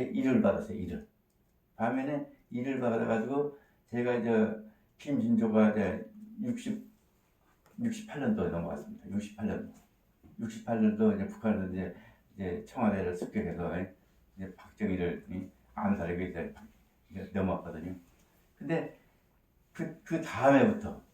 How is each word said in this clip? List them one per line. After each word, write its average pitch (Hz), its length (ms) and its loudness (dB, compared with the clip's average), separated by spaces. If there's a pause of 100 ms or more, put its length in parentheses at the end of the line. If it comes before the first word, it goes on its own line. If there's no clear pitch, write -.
일을 127 380 4
받았어요, - 360 2
일을. 90 280 -8 (680)
밤에는 151 500 -2 (240)
일을 123 300 -2
받아가지고 117 760 0 (340)
제가 120 260 2
이제 110 400 4 (420)
김진조가 110 720 4
이제 98 400 0 (320)
육십 - 460 -6 (920)
육십팔 - 400 -4
년도에 - 300 2
넘어갔습니다. - 600 -6
육십팔 104 360 -4
년. - 260 -4 (680)
육십팔 - 440 -2
년도 107 320 6
이제 92 120 -2
북한에서 - 460 -2
이제, 92 220 -4 (400)
이제 - 320 -6
청와대를 95 500 0
습격해서 87 640 -4 (560)
이제 92 200 -10
박정희를, 90 760 -2
이, 95 180 -6 (260)
암살하기 87 440 0
위해서 85 220 -4 (680)
이제 - 240 -10
넘어왔거든요. 90 600 -2 (640)
근데 - 400 -2 (720)
그, - 320 -8
그 165 160 -2
다음 139 360 6
해부터, - 440 4 (140)